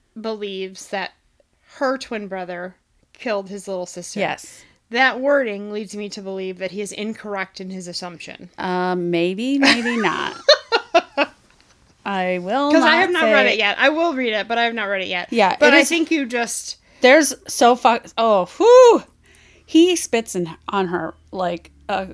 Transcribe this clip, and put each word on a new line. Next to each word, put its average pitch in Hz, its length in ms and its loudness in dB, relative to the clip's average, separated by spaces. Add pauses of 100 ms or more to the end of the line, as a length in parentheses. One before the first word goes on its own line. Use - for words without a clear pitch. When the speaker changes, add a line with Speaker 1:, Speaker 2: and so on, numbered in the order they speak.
(200)
Speaker 1:
believes 202 680 -10
that 190 240 -8 (640)
her 269 240 -2
twin 214 280 -10
brother 180 480 -10 (380)
killed 202 360 -6
his 196 200 -14
little 180 180 -8
sister. - 320 -14
Speaker 2:
Yes. - 460 -8 (260)
Speaker 1:
That 247 300 0
wording 240 520 -2
leads 208 220 -10
me 208 140 -10
to 202 140 -12
believe 190 360 -8
that 185 140 -8
he 190 80 -8
is 202 100 -10
incorrect 208 720 -10
in 185 100 -12
his 185 160 -12
assumption. 175 720 -14
Speaker 2:
Um, 180 540 -2
maybe, 190 460 -2
maybe 240 400 0
not. - 360 -4 (800)
Speaker 1:
<laughs> - 0 - (880)
Speaker 2:
I 185 340 -2
will 240 320 -2
Speaker 1:
'Cause 320 140 6
I - 100 4
Speaker 2:
not 330 60 4
Speaker 1:
have 370 100 2
not 330 140 0
read 285 220 4
Speaker 2:
say 226 80 2
Speaker 1:
it 214 40 -2
yet. 208 200 0
I 254 100 4
will 320 260 0
read 254 180 -2
it, 208 140 -2
but 233 120 -2
I 233 60 2
have 233 100 -2
not 220 100 -4
read 196 180 -4
it 185 60 -6
yet. 180 240 -6
Speaker 2:
Yeah, 202 260 2
Speaker 1:
But 294 160 6
Speaker 2:
it - 20 6
Speaker 1:
I 285 40 6
Speaker 2:
is 277 80 0
Speaker 1:
think 339 220 -2
you 302 160 -2
just 233 500 -6 (240)
Speaker 2:
There's 277 340 6 (140)
so 247 260 4
fuck. 233 320 2 (100)
Oh, 214 300 2 (100)
whew. 466 460 8 (640)
He 339 300 4
spits 233 400 -4
in, 175 120 -4 (200)
on 196 180 -2
her, 170 280 -6 (180)
like, 175 400 -6 (160)
a, 196 260 -6